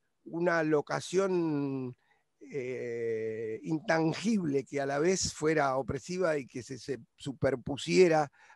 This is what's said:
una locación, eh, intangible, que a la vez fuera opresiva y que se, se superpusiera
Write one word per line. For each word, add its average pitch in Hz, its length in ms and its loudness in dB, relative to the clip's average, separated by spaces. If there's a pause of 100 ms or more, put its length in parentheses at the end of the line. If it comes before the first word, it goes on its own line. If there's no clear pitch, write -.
(240)
una 170 380 0
locación, 151 1300 0 (460)
eh, 117 1200 -6
intangible, 160 1000 0
que 139 160 -4
a 139 60 -2
la 139 120 0
vez 175 360 0
fuera 151 420 2
opresiva 165 640 -2
y 127 80 -6
que 127 160 -10
se, 127 160 -10
se 127 200 -6 (180)
superpusiera 147 1120 2 (260)